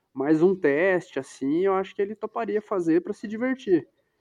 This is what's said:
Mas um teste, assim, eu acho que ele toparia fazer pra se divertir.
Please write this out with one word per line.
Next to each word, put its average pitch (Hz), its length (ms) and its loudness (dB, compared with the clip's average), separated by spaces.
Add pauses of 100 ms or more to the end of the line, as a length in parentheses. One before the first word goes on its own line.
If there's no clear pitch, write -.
(120)
Mas 151 300 0
um 190 140 4
teste, 175 640 0
assim, 143 440 -2
eu 196 100 2
acho 190 200 -4
que 208 80 -4
ele 208 140 -4
toparia 220 440 -6
fazer 175 400 0
pra 202 120 -6
se 208 160 -12
divertir. 220 580 -2 (340)